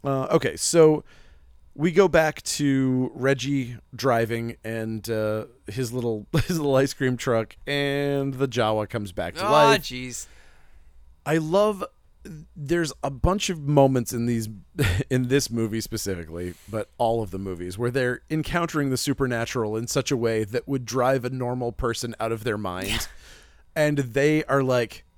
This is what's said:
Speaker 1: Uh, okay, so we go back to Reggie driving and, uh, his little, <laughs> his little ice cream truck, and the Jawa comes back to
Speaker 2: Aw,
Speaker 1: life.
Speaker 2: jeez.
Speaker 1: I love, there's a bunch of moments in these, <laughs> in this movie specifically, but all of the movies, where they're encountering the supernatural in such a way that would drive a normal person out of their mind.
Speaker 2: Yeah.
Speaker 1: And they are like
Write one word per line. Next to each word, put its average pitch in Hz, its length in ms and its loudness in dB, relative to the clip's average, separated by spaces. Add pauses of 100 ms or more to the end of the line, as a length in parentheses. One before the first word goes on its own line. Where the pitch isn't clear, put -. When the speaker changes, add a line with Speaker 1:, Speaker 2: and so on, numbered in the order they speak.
Speaker 1:
Uh, 135 300 0
okay, 139 240 2
so 156 480 6 (720)
we 160 180 0
go 185 160 6
back 156 340 2
to 131 720 0
Reggie 131 640 -2 (180)
driving 117 720 0
and, 110 460 -6
uh, 107 340 -2 (220)
his 117 260 -6
little, 117 380 -4
<laughs> - 20 -4 (140)
his 175 120 -2
little 143 180 0
ice 131 180 2
cream 127 220 -2
truck, 113 400 -2 (100)
and 143 680 -2
the 131 140 0
Jawa 110 400 0
comes 104 240 -6
back 87 240 -4
to 180 80 -4
Speaker 2:
Aw, 208 60 0
Speaker 1:
life. 151 320 8
Speaker 2:
jeez. 127 440 -10 (1000)
Speaker 1:
I 151 140 2
love, 190 460 2 (720)
there's 156 360 0 (100)
a 139 80 -2
bunch 180 400 0
of 160 100 -6
moments 139 520 4
in 120 140 -2
these, 113 220 0 (300)
<laughs> 98 320 2
in 127 180 2
this 139 220 2
movie 113 300 -2
specifically, 87 760 -6 (140)
but 104 200 -6 (100)
all 117 240 2
of 95 100 -6
the 95 60 -6
movies, 92 380 -6
where 120 140 -2
they're 123 300 0 (100)
encountering 156 600 -2
the 127 60 0
supernatural 117 800 -2
in 117 120 -4
such - 240 -2
a 131 40 2
way 113 280 0
that 113 240 -4
would 131 180 -4
drive 127 380 2
a 127 60 -4
normal 127 420 -4
person 117 480 -4
out 113 120 0
of 110 120 -4
their 107 140 0
mind. 95 300 -4
Speaker 2:
Yeah. 107 100 -2 (800)
Speaker 1:
And 147 200 2
they 139 460 2
are 135 180 2
like 123 420 0 (140)